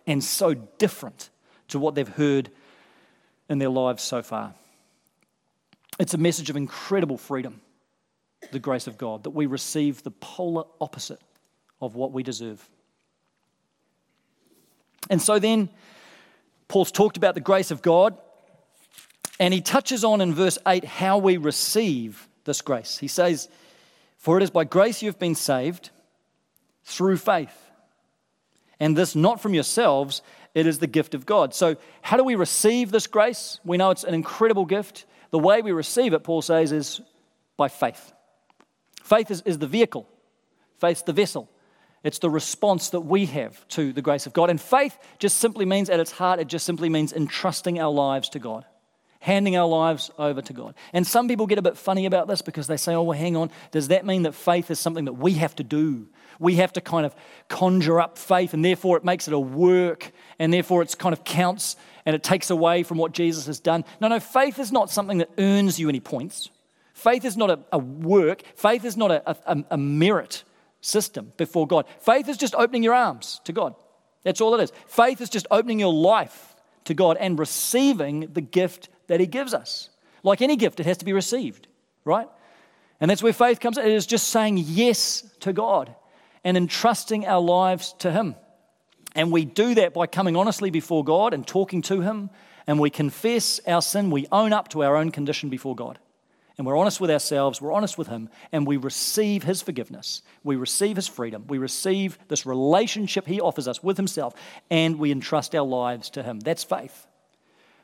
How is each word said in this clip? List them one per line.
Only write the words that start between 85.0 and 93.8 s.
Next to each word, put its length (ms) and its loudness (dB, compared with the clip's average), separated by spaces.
to 140 -4
God 420 0
and 120 2
entrusting 720 0
our 160 2
lives 580 2
to 120 -2
him. 240 -2
And 160 2
we 120 2
do 320 0
that 200 4
by 100 2
coming 300 0
honestly 340 0
before 340 0
God 300 2
and 140 -6
talking 360 -2
to 180 -2
him, 280 -4
and 120 2
we 120 2
confess 720 -2
our 160 2